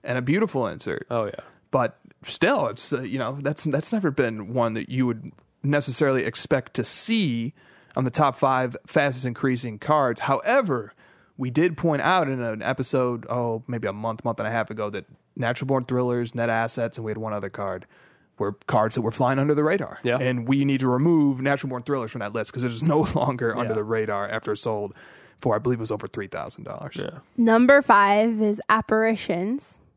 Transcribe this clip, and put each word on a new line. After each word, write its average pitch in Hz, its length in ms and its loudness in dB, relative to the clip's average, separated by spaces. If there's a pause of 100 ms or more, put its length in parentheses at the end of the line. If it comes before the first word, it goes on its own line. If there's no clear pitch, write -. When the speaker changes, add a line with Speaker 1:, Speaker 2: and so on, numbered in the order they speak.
Speaker 1:
And 127 140 -4
a 127 40 -2
beautiful 139 460 0
insert. - 420 -6
Speaker 2:
Oh, 113 160 -2
yeah. 101 60 -6 (400)
Speaker 1:
But 123 260 2 (260)
still, 202 440 2
it's, - 260 -8
uh, 127 80 -2
you 120 180 -6
know, 127 220 -4
that's, 143 240 -4
that's 156 280 0
never 190 180 2
been 113 420 -2
one 117 200 2
that 113 160 -6
you 127 160 2
would 113 260 -4 (320)
necessarily 143 640 2
expect - 500 -2
to 127 80 -2
see 135 680 0 (420)
on 131 100 0
the 120 60 0
top 139 260 2
five 127 380 2 (120)
fastest 135 380 0
increasing 123 520 -2
cards. 135 440 2
However, 147 720 0 (440)
we 127 140 -4
did 160 260 2
point 156 240 2
out 180 280 2
in 127 120 -4
an 110 200 -4
episode, 123 680 -2
oh, 117 380 -2
maybe 113 200 -4
a 98 60 -4
month, 110 320 -6
month 113 140 -2
and 110 80 -2
a 110 40 -4
half 113 200 -2
ago, 107 180 -6
that 113 160 -8 (300)
Natural 123 320 -2
Born 131 180 2
Thrillers, 123 480 -2
Net 117 160 -2
Assets, 113 480 -2
and 113 80 -10
we 107 60 -6
had 107 60 -6
one 110 160 -6
other 101 160 -6
card, 95 360 -8 (520)
were 104 160 -2 (140)
cards 110 280 2
that 127 60 -2
were 110 100 -2
flying 131 260 2
under 143 160 2
the 147 100 2
radar. 170 400 -2
Speaker 2:
Yeah. 120 140 0
Speaker 1:
And 127 300 -2
we 139 180 2
need 139 140 2
to 131 80 0
remove 143 540 4
Natural 139 280 0
Born 123 140 -8
Thrillers 127 280 -2
from - 80 -10
that 104 140 -6
list 113 200 -2
'cause 123 100 -4
it 120 80 0
is 113 100 -4
no 160 200 4
<laughs> 196 140 0
longer 123 400 0
under 117 180 -2
Speaker 2:
Yeah. - 20 -2
Speaker 1:
the 107 80 -2
radar 107 460 -2
after 110 260 -4
sold 104 380 -2 (460)
for, 113 160 2
I 110 40 0
believe 120 200 -2
it - 20 -6
was 110 100 -4
over 104 160 -6
three 98 200 -8
thousand - 360 -10
dollars. - 340 -12
Speaker 2:
Yeah. - 220 -10 (180)
Speaker 3:
Number 240 440 8
five 214 600 6
is 208 280 2
Apparitions 220 1080 0 (180)